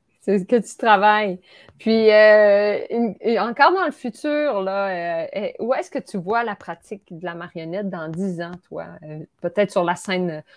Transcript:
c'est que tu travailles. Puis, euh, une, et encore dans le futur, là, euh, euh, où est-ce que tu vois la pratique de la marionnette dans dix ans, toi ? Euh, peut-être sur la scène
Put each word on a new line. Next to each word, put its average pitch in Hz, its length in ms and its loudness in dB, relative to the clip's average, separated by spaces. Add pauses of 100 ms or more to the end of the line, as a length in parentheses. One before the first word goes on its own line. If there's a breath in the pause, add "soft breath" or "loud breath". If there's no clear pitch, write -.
(220)
c'est 190 240 0
que 247 120 2
tu - 200 -4
travailles. 208 600 2 (400 soft breath)
Puis, 220 320 4
euh, 208 640 6 (140)
une, 233 300 -2
et 220 180 0
encore 254 340 2
dans 370 140 0
le 285 40 -4
futur, 294 720 -4
là, 185 600 -4
euh, - 120 -8
euh, 202 120 -6 (100)
où 233 160 -2
est-ce 302 160 -6
que - 80 -8
tu 214 220 -8
vois 214 240 -2
la 214 120 -6
pratique - 540 -16
de 170 160 -16
la 170 80 -8
marionnette 170 560 -10
dans 170 180 -8
dix 170 320 -6
ans, 175 120 -10 (180)
toi ? 165 160 -12 (160)
Euh, 156 160 -16 (240)
peut-être 190 300 0
sur 180 120 0
la 175 120 -2
scène 180 480 -6 (140)